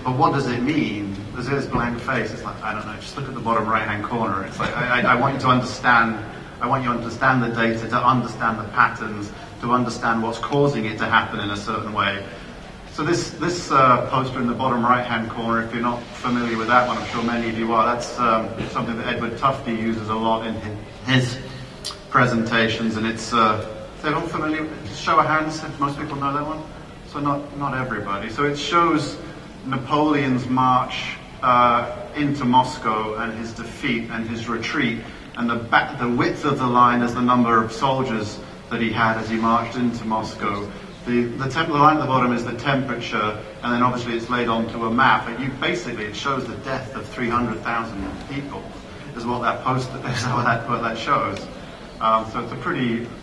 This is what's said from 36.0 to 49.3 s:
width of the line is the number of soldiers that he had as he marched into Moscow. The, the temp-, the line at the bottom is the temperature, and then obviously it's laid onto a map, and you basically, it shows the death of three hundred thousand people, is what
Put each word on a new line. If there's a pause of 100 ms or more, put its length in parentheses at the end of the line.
width
of
the
line
is
the
number
of
soldiers (300)
that
he
had
as
he
marched
into
Moscow. (340)
The,
the
temp-,
the
line
at
the
bottom
is
the
temperature, (220)
and
then
obviously
it's
laid
onto
a
map,
and
you (100)
basically,
it
shows
the
death
of
three
hundred
thousand (240)
people, (520)
is
what